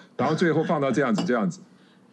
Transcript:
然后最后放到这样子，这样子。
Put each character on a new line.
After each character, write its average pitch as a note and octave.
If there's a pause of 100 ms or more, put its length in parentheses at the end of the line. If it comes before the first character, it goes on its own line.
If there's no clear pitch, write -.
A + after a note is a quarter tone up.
(160)
然 B2+
后 D#3+
最 E3+
后 D3+
放 D#3+
到 C#3
这 C#3+
样 B2
子， -
这 A#2+
样 G#2
子。 - (520)